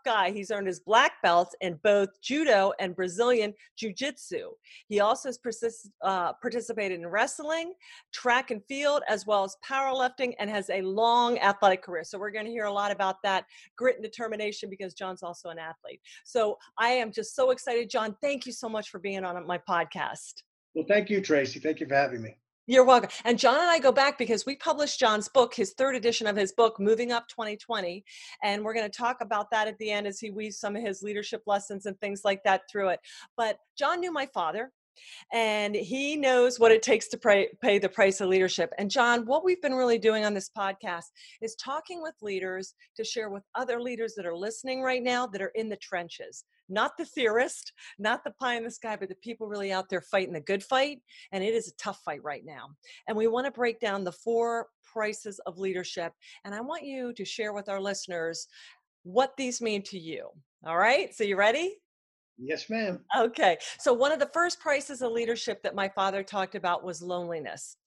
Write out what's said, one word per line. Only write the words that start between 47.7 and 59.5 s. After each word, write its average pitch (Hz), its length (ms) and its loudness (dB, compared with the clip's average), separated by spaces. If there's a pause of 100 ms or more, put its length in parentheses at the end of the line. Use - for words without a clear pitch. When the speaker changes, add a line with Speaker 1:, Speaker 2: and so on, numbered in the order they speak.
Speaker 1:
not 214 260 0
the 285 60 -8 (100)
pie 247 160 -2
in 226 80 -6
the 233 60 -8
sky, 220 280 -10
but 190 120 -8
the 190 60 -14
people 220 320 -12
really 202 220 -4
out 190 200 -4
there 185 100 -2
fighting 185 320 -2
the 160 80 -6
good 196 220 -2
fight. 269 400 0 (300)
And 190 120 -2
it 220 80 0
is 226 160 -2
a 160 80 -20
tough - 280 -10
fight 151 180 -8
right 143 200 -8
now. 135 260 -18 (380)
And 220 100 -4
we 220 100 2
wanna 247 240 0
break 233 300 -4
down 202 240 -2
the 175 80 -6
four 233 560 -2 (160)
prices 214 600 -6
of 175 140 -10
leadership. 180 540 -6 (320)
And 202 100 -12
I 214 60 -8
want 294 240 -8
you 262 300 -8
to 208 100 -10
share 214 280 -6
with 202 160 -8
our 196 120 -4
listeners 175 640 -6 (560)
what 247 340 0
these 247 240 -4